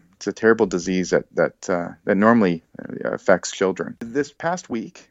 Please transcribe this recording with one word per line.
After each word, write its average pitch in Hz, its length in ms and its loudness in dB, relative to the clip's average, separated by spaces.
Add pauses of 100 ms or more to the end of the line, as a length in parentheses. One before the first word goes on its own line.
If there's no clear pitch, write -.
(180)
it's - 100 -10
a 98 60 -4
terrible 110 320 4
disease 92 460 -2
that, 85 140 2 (100)
that, - 340 -2
uh, 87 200 -2 (140)
that 104 120 2
normally, 101 480 4 (160)
uh, - 340 -8
affects - 380 2
children. - 480 -4
This 120 320 -6
past 175 380 -6
week, 120 420 -8